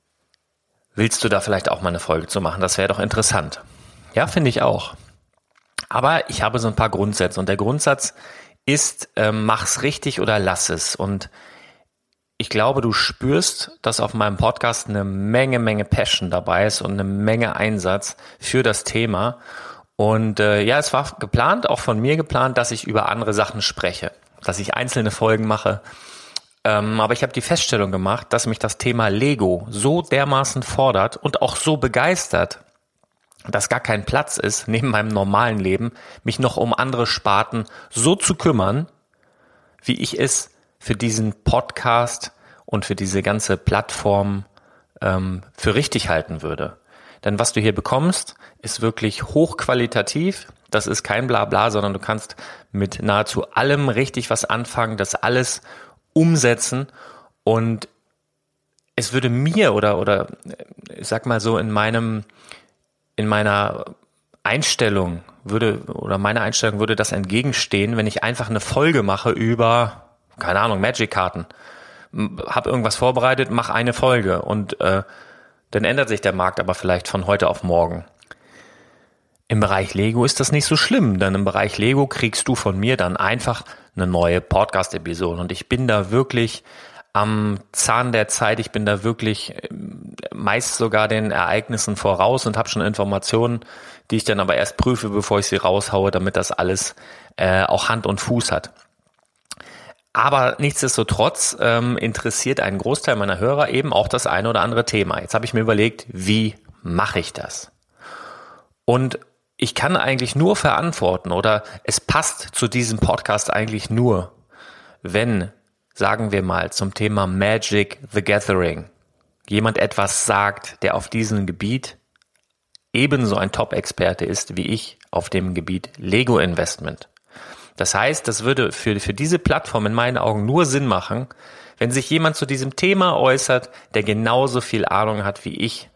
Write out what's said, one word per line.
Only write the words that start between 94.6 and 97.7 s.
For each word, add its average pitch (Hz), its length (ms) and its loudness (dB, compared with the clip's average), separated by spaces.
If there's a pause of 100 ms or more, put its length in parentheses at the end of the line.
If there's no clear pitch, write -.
prüfe, 120 320 0
bevor 101 300 0
ich 101 80 0
sie 98 100 0
raushaue, 98 540 2
damit 92 260 0
das 95 160 0
alles, 92 420 -2 (420)
äh, 92 280 4
auch - 240 0